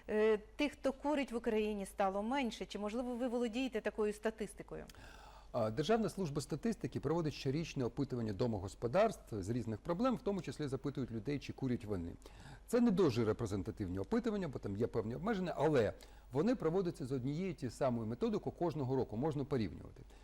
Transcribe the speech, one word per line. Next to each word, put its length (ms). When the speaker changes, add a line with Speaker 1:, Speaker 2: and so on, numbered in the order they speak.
Speaker 1:
е, 280
тих, 340
хто 200
курить 400
в 40
Україні, 500
стало 380
менше? 420
Чи, 140
можливо, 360
ви 120
володієте 540
такою 320
статистикою? 720
Speaker 2:
А, 200
Державна 380
служба 320
статистики 580
проводить 340
щорічне 520
опитування 480
домогосподарств 1080
з 80
різних 300
проблем, 360
в 60
тому 200
числі 260
запитують 440
людей, 280
чи 140
курять 320
вони. 280
Це 140
не 100
дуже 340
репрезентативні 760
опитування, 480
бо 120
там 160
є 120
певні 280
обмеження, 420
але 360
вони 240
проводяться 500
з 60
однією 420
тією 180
самою 360
методикою 480
кожного 400
року, 220
можна 280
порівнювати. 560